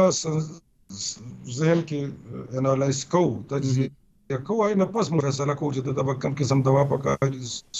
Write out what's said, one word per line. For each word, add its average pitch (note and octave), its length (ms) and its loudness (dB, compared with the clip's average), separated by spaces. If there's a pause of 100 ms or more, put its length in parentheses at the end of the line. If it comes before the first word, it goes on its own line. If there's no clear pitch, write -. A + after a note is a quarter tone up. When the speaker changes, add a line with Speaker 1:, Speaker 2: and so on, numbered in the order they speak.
(100)
Speaker 1:
س-، - 160 -2 (640)
س-، - 280 -10 (400)
ذهن E3 300 4
کې D3 120 -4 (580)
انالایز C3+ 460 2
کوو، C#3+ 440 0
تجزیه C3 400 0
Speaker 2:
مهم. - 560 -10
Speaker 1:
کوو. A3 200 0
هغې G#3 120 2
نه F#3+ 80 4
پس F#3+ 260 0
موږ D#3+ 100 2
فیصله C#3+ 340 0
کوو D3 180 -4
چې C3 60 -4
د C3 140 -4
ده C#3 100 -2
به C3+ 120 -2
کوم C#3 200 -4
قسم C3+ 280 2
دوا C#3 220 6
پکار C#3 440 0
دي، C3 120 -6 (400)